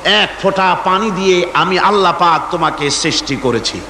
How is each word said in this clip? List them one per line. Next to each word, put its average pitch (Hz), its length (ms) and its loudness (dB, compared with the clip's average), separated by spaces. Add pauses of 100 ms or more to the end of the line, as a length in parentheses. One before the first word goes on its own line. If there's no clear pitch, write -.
এক 196 260 0 (120)
ফোঁটা 190 420 2
পানি 190 280 0
দিয়ে 180 420 2
আমি 175 260 2
আল্লাহ 190 400 2
পাক 165 220 4 (100)
তোমাকে 156 380 -2
সৃষ্টি 143 460 -2
করেছি। 117 440 -2 (100)